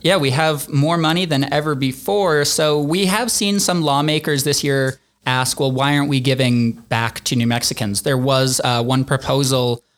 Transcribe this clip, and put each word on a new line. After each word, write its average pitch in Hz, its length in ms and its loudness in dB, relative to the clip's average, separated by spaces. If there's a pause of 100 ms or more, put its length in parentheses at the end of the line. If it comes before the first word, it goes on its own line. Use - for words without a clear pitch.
Yeah, 185 160 2
we 139 140 0
have 151 360 0
more 151 300 2
money 165 260 0
than 139 300 -2
ever 151 220 0
before. 147 680 0
So 151 380 0
we 170 240 0
have 214 260 0
seen 202 300 0
some 175 220 0
lawmakers 147 600 0
this 143 220 0
year 135 340 0 (260)
ask, 127 360 -2
"Well, 139 100 0
why 139 260 2
aren't 143 120 0
we 135 100 2
giving 123 540 2
back 117 520 -4
to 131 120 -2
New 117 100 0
Mexicans?" 117 540 -2
There 139 160 0
was, 131 480 2
uh, 120 180 0
one 131 220 0
proposal 131 760 0 (160)